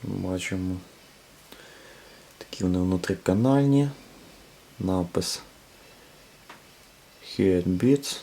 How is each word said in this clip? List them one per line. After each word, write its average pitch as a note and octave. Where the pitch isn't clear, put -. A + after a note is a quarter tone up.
Бачимо. F#2
Такі -
вони F2+
внутриканальні. B2
Напис F#2
Heartbeats. F#2+